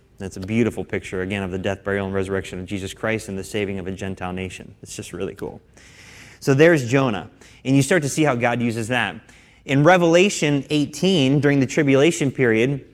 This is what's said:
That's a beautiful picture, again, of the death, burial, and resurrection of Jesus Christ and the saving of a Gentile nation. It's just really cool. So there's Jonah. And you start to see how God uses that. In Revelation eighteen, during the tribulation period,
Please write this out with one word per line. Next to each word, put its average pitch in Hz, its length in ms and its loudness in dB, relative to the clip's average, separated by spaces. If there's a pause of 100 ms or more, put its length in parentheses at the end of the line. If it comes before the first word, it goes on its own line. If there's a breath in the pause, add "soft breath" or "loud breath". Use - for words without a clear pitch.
(160)
That's 95 220 -12
a - 20 -12
beautiful 107 420 -2
picture, 95 380 -8
again, 98 220 -4
of 95 80 -6
the 92 80 -6
death, 98 260 -6
burial, 98 220 -2
and 95 80 -6
resurrection 95 440 -4
of 92 60 -10
Jesus 95 300 -10
Christ 110 340 -6
and 98 80 -8
the 95 80 -8
saving 101 340 -6
of 87 80 -10
a 95 60 -8
Gentile 92 400 -10
nation. 92 500 -12
It's - 140 -16
just - 160 -14
really 90 220 -8
cool. - 260 -12 (800 loud breath)
So 139 140 0
there's 147 340 6
Jonah. 120 400 0 (380 loud breath)
And 131 100 4
you 139 60 6
start 175 200 2
to 143 60 -4
see 156 140 -2
how 143 120 2
God 120 280 0
uses 113 260 -4
that. 117 280 -2 (500 soft breath)
In 143 180 2
Revelation 170 880 4
eighteen, 147 680 2
during 143 200 4
the 131 60 2
tribulation 143 640 2
period, 127 640 2